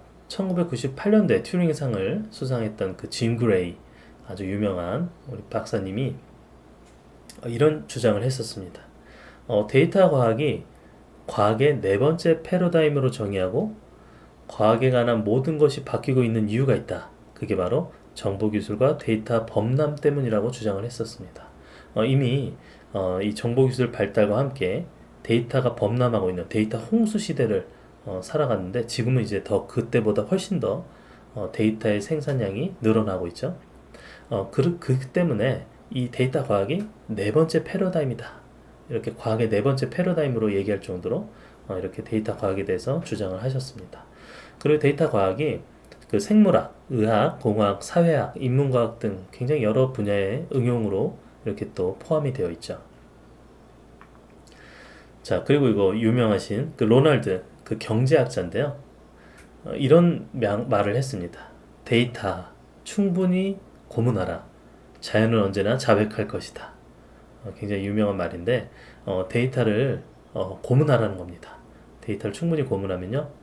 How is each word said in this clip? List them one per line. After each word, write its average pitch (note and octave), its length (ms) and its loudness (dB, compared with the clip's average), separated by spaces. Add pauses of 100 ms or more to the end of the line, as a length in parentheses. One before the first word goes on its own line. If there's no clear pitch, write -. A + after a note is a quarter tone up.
(280)
천구백구십팔 F3 840 -2
년도에 E3+ 300 4
튜링상을 D3 880 -2
수상했던 G#2+ 680 -4
그 - 140 -12
짐 A#2 260 -2
그레이, F#2+ 400 0 (500)
아주 F#2+ 200 -10
유명한 G2+ 640 -2 (180)
우리 A#2 140 -12
박사님이 G#2 760 -4 (1300)
이런 D3 420 2
주장을 G#2+ 340 2
했었습니다. A2+ 640 -6 (640)
어, G#2+ 220 2
데이터 E3+ 420 6
과학이 B2+ 540 2 (600)
과학의 A2 540 2
네 G2 180 2
번째 D#3+ 440 2
패러다임으로 D#3+ 680 2
정의하고 G#2 680 -2 (720)
과학에 A#2 420 4
관한 A#2+ 320 2
모든 C3 360 0
것이 D3 260 4
바뀌고 B2+ 400 0
있는 A2+ 240 0
이유가 A#2+ 260 2
있다. - 360 -6 (240)
그게 G2+ 220 -4
바로 G#2+ 360 -2 (220)
정보기술과 G#2+ 840 0
데이터 A2+ 460 0
범람 C3+ 520 0
때문이라고 B2+ 540 0
주장을 G#2 320 -4
했었습니다. - 680 -10 (460)
어, A2 100 2
이미, C3+ 500 0 (380)
어, F#2 280 -2
이 G#2 140 -2
정보기술 B2+ 580 0
발달과 G#2 460 2
함께 B2+ 480 -2 (360)
데이터가 A#2+ 520 0
범람하고 A2 560 2
있는 F2+ 180 -6
데이터 G#2+ 300 0
홍수 A3 400 0
시대를, G#2+ 480 0 (380)
어, F#2+ 180 -8
살아갔는데 A#2 640 -2
지금은 B2 360 0
이제 G2 200 -2
더 G2 240 0
그때보다 A2 560 0
훨씬 F#3 380 -2
더, A#2+ 240 -2 (500)
어, F#2+ 180 -6
데이터의 G#2+ 480 0
생산량이 C3+ 800 -4
늘어나고 G#2 480 2
있죠. D3 280 -8 (720)
어, G2 220 -4
그, E3+ 280 0
그 C3 200 0 (100)
때문에 C3+ 580 0 (240)
이 B2 200 -4
데이터 C3 340 0
과학이 B2 420 0 (220)
네 A2 240 -2
번째 G#3+ 320 2
패러다임이다. E3+ 840 -4 (420)
이렇게 A2 260 -6
과학의 A2 340 0
네 G#2 140 2
번째 C3 280 0
패러다임으로 C#3+ 640 0
얘기할 G2 260 0
정도로, F#2+ 480 -6 (400)
어, F#2+ 100 -6
이렇게 F#2+ 260 -8
데이터 G#2+ 320 -2
과학에 G2 280 -2
대해서 A2 380 -2
주장을 G2 400 -6
하셨습니다. C3 640 -6 (540)
그리고 D3+ 200 4
데이터 D3 320 2
과학이 G#2+ 500 0 (480)
그 G#3 120 0
생물학, G#3 540 4 (160)
의학, A2+ 500 2
공학, G#2 420 2
사회학, E3 540 2
인문과학 B2+ 600 0
등 F#2+ 340 -6
굉장히 B2 300 -2
여러 C3 300 2
분야의 G#2 640 -2
응용으로 A#2 640 0 (260)
이렇게 G2+ 300 -6
또 F#2 240 -2
포함이 D3 340 -2
되어 F2+ 180 -4
있죠. - 300 -12 (2500)
자, - 200 0
그리고 C#3 260 4
이거 G2+ 280 2
유명하신 A2+ 800 0
그 - 80 0
로널드 A2+ 580 4 (240)
그 G#2+ 120 -4
경제학자인데요. A#2+ 1000 0 (840)
어, - 100 -8
이런 D#3 560 4
명-, A2 380 -2
말을 G#2 260 2
했습니다. G#2+ 560 -6 (340)
"데이터 A#2 600 0 (400)
충분히 F#3+ 720 0 (300)
고문하라. F#2+ 580 -2 (540)
자연은 A2+ 420 2
언제나 G2+ 340 0
자백할 G#2+ 520 0
것이다." - 440 -12 (720)
어, G2+ 140 -12
굉장히 G2+ 260 -4
유명한 G2+ 320 0
말인데, F2+ 540 -2 (340)
어, F#2+ 240 -2
데이터를, A#2+ 760 0 (280)
어, F#2+ 300 -6
고문하라는 A#2+ 540 2
겁니다. F2 400 -14 (460)
데이터를 G2+ 300 -6
충분히 E3 300 -2
고문하면요, G2 640 -4 (140)